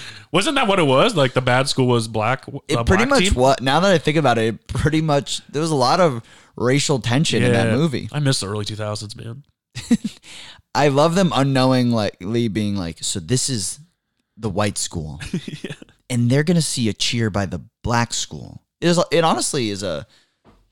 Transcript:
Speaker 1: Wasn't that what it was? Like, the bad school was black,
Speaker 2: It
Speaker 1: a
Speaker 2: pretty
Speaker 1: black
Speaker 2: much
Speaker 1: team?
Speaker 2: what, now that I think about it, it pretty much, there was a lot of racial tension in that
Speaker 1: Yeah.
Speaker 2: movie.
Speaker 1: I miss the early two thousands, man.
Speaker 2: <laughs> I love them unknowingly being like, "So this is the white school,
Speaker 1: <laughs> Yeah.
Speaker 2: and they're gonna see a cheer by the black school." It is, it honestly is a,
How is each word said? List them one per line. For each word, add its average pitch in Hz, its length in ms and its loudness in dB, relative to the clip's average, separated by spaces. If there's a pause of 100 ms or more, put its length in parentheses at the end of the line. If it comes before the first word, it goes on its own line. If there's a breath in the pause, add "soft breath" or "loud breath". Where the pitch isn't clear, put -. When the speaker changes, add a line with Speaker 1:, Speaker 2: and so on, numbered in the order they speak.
(320 loud breath)
Speaker 1:
Wasn't 202 240 0
that 262 120 0
what 196 120 2
it 151 80 4
was? 156 280 4
Like, 135 180 2
the 131 80 2
bad 127 280 2
school 131 160 0
was 117 220 2
black, 110 380 -2 (220)
Speaker 2:
It - 80 -2
Speaker 1:
a 117 80 0
Speaker 2:
pretty 190 220 4
Speaker 1:
black 277 40 -2 (120)
Speaker 2:
much - 40 2
Speaker 1:
team? - 100 2
Speaker 2:
what, 127 260 4
now 135 200 2
that 196 100 4
I 165 80 4
think 156 180 0
about 123 220 2
it, 113 160 0
it - 120 -20
pretty 156 340 0
much, 147 460 -2
there 143 140 -6
was 165 80 -2
a 156 60 0
lot 139 240 2
of 139 240 2 (320 loud breath)
racial 135 440 2
tension 120 440 0
in 123 80 4
that 117 160 2
Speaker 1:
Yeah. 113 80 2
Speaker 2:
movie. 135 360 -2
Speaker 1:
I 143 80 -6
miss 135 200 0
the 98 80 -6
early 104 180 -6
two 107 100 -8
thousands, 104 400 -8
man. 117 280 -14 (320)
Speaker 2:
<laughs> - 1000 -6
I 143 140 4
love 147 260 4
them 185 220 2
unknowingly 120 1120 2
being 101 300 -2
like, 85 260 -6
"So - 160 -4
this 98 280 -2
is 120 320 -6 (580)
the 110 120 -6
white 101 300 -2
school, 76 480 -8
Speaker 1:
<laughs> - 340 -8
Yeah. - 120 -12 (360)
Speaker 2:
and 120 220 0
they're 147 120 2
gonna 170 180 2
see 117 280 -2
a 98 40 -2
cheer 117 360 -2
by 98 160 -2
the 82 160 -8 (220)
black 120 300 0
school." 55 500 -10 (180)
It 160 60 0
is, 170 120 2 (120)
it 160 120 2
honestly 160 460 -2
is 101 140 -6
a, 82 240 -6 (640 soft breath)